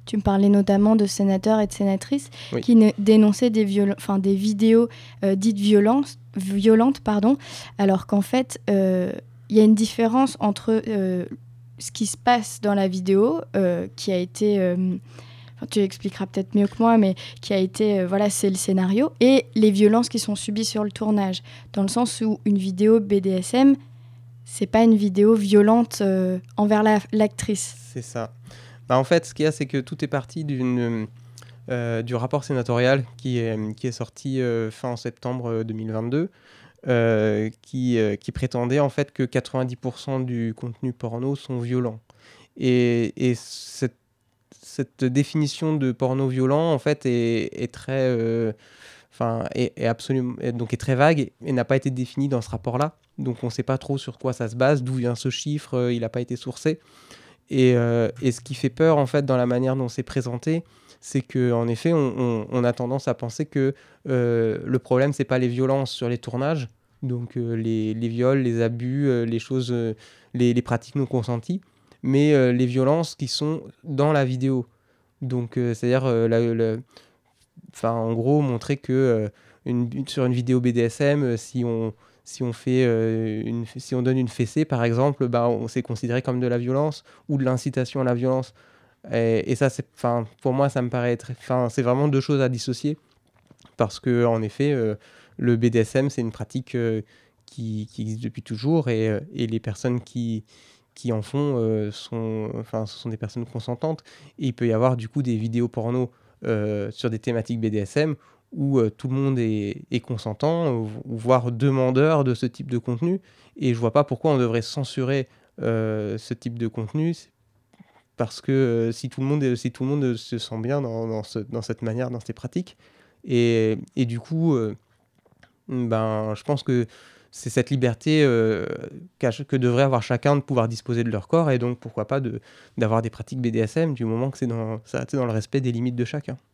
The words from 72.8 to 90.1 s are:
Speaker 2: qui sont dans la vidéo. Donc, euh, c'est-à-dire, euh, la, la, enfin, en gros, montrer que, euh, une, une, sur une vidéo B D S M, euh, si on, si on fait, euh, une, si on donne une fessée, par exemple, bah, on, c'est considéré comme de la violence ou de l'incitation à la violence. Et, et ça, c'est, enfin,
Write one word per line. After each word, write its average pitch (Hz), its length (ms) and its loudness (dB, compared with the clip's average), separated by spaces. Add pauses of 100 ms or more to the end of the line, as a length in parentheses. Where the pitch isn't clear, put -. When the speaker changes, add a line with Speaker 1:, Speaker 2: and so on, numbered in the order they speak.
Speaker 2:
qui 131 140 -8
sont 156 340 -4 (220)
dans 147 300 2
la 139 100 4
vidéo. 127 420 0 (540)
Donc, 123 380 -4
euh, 120 160 0
c'est-à-dire, 127 320 0
euh, 117 200 2
la, 117 140 4 (140)
la, 113 220 0 (1000)
enfin, 117 180 -2
en 113 220 -2
gros, 131 260 2
montrer 135 380 -2
que, - 160 -6
euh, 117 340 2 (380)
une, 120 280 -2
une, 131 140 -8
sur 135 160 -2
une 123 80 2
vidéo 123 260 0
B 123 100 0
D 120 120 0
S 117 220 -2
M, 143 200 2
euh, 120 140 0
si 123 300 -6
on, 113 260 -4 (320)
si - 180 -12
on 120 120 -4
fait, 127 320 0
euh, 113 580 0
une, 117 220 -6 (100)
si 127 180 -8
on 127 60 0
donne 131 160 2
une 127 120 0
fessée, 139 360 -2
par 123 200 -2
exemple, 127 440 0
bah, 120 220 0
on, 113 180 -4
c'est 123 140 -4
considéré 120 400 -4
comme 123 180 -4
de 127 60 -2
la 120 100 0
violence 135 480 -2 (240)
ou 147 80 -2
de 135 80 -2
l'incitation 127 560 -2
à 131 40 0
la 123 100 2
violence. 131 400 -2 (580)
Et, 113 400 0
et - 20 2
ça, 135 140 2
c'est, - 260 -4
enfin, 120 320 -2 (140)